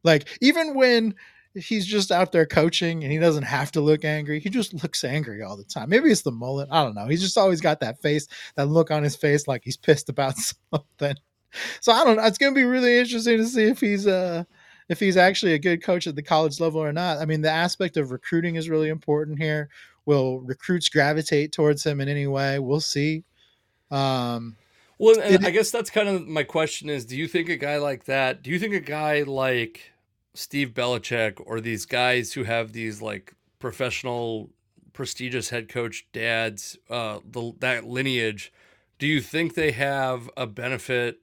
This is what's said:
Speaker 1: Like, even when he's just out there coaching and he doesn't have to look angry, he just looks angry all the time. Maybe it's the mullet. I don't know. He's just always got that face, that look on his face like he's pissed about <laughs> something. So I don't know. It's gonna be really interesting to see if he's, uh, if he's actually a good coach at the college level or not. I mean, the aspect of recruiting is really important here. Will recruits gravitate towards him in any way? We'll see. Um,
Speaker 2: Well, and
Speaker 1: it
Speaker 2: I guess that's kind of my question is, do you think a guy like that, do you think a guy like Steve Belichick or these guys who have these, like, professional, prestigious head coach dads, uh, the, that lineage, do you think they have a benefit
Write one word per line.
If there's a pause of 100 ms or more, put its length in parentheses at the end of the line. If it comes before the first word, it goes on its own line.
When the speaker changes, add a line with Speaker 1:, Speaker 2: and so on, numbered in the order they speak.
Speaker 1:
Like, (120)
even
when (400)
he's
just
out
there
coaching
and
he
doesn't
have
to
look
angry,
he
just
looks
angry
all
the
time.
Maybe
it's
the
mullet.
I
don't
know.
He's
just
always
got
that
face, (300)
that
look
on
his
face
like
he's
pissed
about
<laughs>
something. (680)
So
I
don't
know.
It's
gonna
be
really
interesting
to
see
if
he's,
uh, (480)
if
he's
actually
a
good
coach
at
the
college
level
or
not.
I
mean,
the
aspect
of
recruiting
is
really
important
here. (380)
Will
recruits
gravitate
towards
him
in
any
way?
We'll
see. (680)
Um, (420)
Speaker 2:
Well,
and
Speaker 1:
it
Speaker 2:
I
guess
that's
kind
of
my
question
is,
do
you
think
a
guy
like
that,
do
you
think
a
guy
like (400)
Steve
Belichick (100)
or
these
guys
who
have
these,
like, (240)
professional, (460)
prestigious
head
coach
dads, (100)
uh, (120)
the,
that
lineage, (440)
do
you
think
they
have
a
benefit